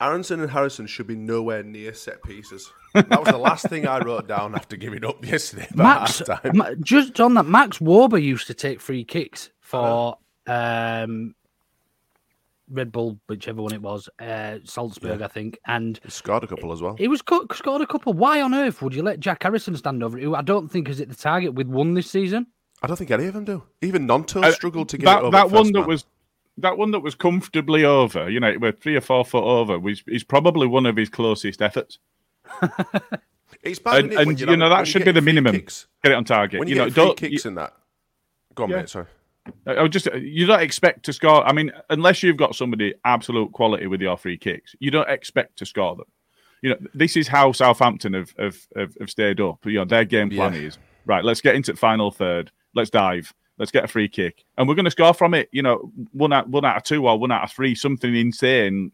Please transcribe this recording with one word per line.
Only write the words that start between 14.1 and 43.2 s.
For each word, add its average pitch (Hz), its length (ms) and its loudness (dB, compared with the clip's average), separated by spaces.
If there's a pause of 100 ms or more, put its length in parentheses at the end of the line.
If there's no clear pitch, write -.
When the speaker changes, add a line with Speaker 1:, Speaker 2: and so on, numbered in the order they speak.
Speaker 2:
uh, 110 460 -10
Salzburg, 104 560 -10
Speaker 1:
Yeah. 104 60 -10
Speaker 2:
I - 20 -10
think. 110 380 -12
And 113 360 -6
Speaker 1:
He - 80 -20
scored - 320 -4
a 117 60 -12
couple 85 240 -10
as 82 100 -10
well. 98 140 -8
Speaker 2:
he 190 100 -4
was 269 160 -2
co-, 339 300 0
scored 277 300 -4
a 277 40 -6
couple. - 260 -6
Why 269 280 2
on 262 140 0
earth 269 280 -2
would 135 120 -6
you 143 80 -6
let 190 180 -4
Jack 170 240 -4
Harrison 190 320 -2
stand 131 260 -6
over 117 160 -6
it, 127 60 -12
who 151 100 -2
I 147 80 -4
don't 170 260 -2
think 156 200 -4
has 135 100 -8
hit 139 100 -10
the 123 60 -16
target 165 400 -2
with 131 140 -4
one 143 260 0
this 180 160 -4
season? 196 360 -4 (360)
Speaker 1:
I - 40 -4
don't 165 100 -4
think 165 140 -8
any 127 160 0
of 190 80 -8
them 208 100 -10
do. 196 180 -8 (180)
Even 175 260 -2
Gnonto 147 380 0
Speaker 3:
Uh, 165 80 8
Speaker 1:
struggled 160 380 -4
to 139 80 -8
get 120 80 2
Speaker 3:
that, 190 120 8
Speaker 1:
it - 60 -2
over 123 80 0
Speaker 3:
that 196 160 8
Speaker 1:
the 190 60 0
Speaker 3:
one 220 100 8
Speaker 1:
first 214 100 2
Speaker 3:
that 196 60 2
Speaker 1:
man. 156 80 0
Speaker 3:
was, 160 160 -2 (540)
that 185 200 -2
one 208 140 -2
that 202 80 -2
was 143 140 -8
comfortably 156 680 0
over, 123 460 4
you 113 100 -2
know, 120 100 2
it 101 100 -2
were 113 120 0
three 151 240 -4
or 131 40 0
four 127 240 0
foot 117 200 -2
over, 110 340 2
was, 98 280 -6
is 113 180 -6
probably 151 420 4
one 127 200 2
of 113 100 0
his 107 120 0
closest 107 540 -4
efforts. - 360 -4 (1600)
Speaker 1:
It's 175 160 -8
bad, 143 260 2
Speaker 3:
And, - 80 -6
Speaker 1:
isn't - 0 -
it, 214 60 -4
when 151 100 4
Speaker 3:
and, 147 120 -2
Speaker 1:
you 131 60 -6
Speaker 3:
you 170 100 4
know, 165 80 2
Speaker 1:
don't, 165 60 4
Speaker 3:
that 180 60 6
Speaker 1:
when 185 100 2
you - 60 -4
Speaker 3:
should 196 80 2
Speaker 1:
get 185 60 2
Speaker 3:
be 185 60 4
the 165 100 4
Speaker 1:
free 143 40 4
Speaker 3:
minimum. 147 280 4
Speaker 1:
kicks. - 320 -8 (160)
Speaker 3:
Get 143 100 6
it - 20 4
on 120 100 0
target. 104 360 2
Speaker 1:
When 147 80 -4
Speaker 3:
You 139 60 0
Speaker 1:
you 131 60 2
Speaker 3:
know, 123 60 2
Speaker 1:
get 131 80 -4
free 165 100 8
Speaker 3:
don't, 185 120 4
Speaker 1:
kicks 147 280 -6
Speaker 3:
you 117 40 -8
Speaker 1:
and 92 100 -10
that. - 160 -10 (800)
Go 120 100 -6
on, 101 60 -2
Speaker 3:
Yeah. 180 60 -2
Speaker 1:
mate, 185 120 -8
sorry. 90 180 -12 (600)
Speaker 3:
I, 131 80 -4
I 143 80 2
would 156 100 2
just, 185 220 -2
you 151 320 -2
don't 202 140 6
expect - 440 0
to 147 80 -6
score. 156 340 6
I 135 60 4
mean, 151 200 0 (180)
unless 165 320 4
you've 170 140 4
got 147 180 2
somebody 110 400 -2 (100)
absolute 120 480 0